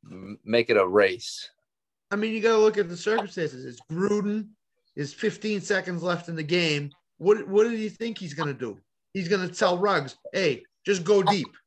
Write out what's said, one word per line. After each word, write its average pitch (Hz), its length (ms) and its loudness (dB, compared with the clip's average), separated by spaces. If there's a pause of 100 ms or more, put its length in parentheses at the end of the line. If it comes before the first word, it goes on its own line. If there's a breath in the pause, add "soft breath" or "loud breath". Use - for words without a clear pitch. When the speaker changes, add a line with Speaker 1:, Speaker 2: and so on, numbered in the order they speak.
Speaker 1:
m-, 95 380 -16
make 113 260 0
it 107 80 6
a 95 100 6
race. 95 600 2 (600)
Speaker 2:
I 202 40 -2
mean, 214 180 -2
you 220 80 -4
gotta 226 160 4
look 214 200 6
at 185 120 0
the 175 80 -10
circumstances. 170 680 -4
It's 123 160 -16 (100)
Gruden. 208 580 0 (460)
Is 143 180 -8
fifteen 214 480 -4
seconds 180 420 -4
left 175 260 -2
in 165 60 -8
the 160 80 -6
game. 151 480 0 (260)
What, 180 300 2
what 202 180 4
do 240 100 0
you 214 140 -4
think 226 280 -8
he's 160 160 -10
gonna 147 200 -4
do? 117 260 -8 (340)
He's 190 140 -4
gonna 185 200 0
tell 180 300 0
Ruggs, 175 400 0 (160)
"Hey, 151 300 0 (220)
just 185 180 0
go 202 200 4
deep. 170 240 0 (200)